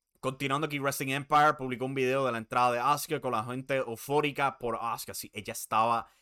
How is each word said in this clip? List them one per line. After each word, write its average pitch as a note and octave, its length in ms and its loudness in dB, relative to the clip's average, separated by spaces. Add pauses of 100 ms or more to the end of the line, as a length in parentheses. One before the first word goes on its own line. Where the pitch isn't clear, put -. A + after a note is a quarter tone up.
(200)
continuando C#3 460 -2
aquí, D3 120 -4
Wrestling C3+ 340 -2
Empire D3 420 4
publicó B2+ 320 -4
un C3+ 80 -4
video C3+ 300 2
de B2 80 2
la A2+ 60 -2
entrada B2 340 2
de A#2+ 60 0
Asuka C#3 420 0
con B2+ 120 -2
la A2 120 0
gente C3 320 -4
eufórica C3+ 800 0
por A2+ 220 -2
Asuka. A2+ 340 -6
Sí, - 180 -10
ella G#2+ 200 -8
estaba, A2+ 580 2 (120)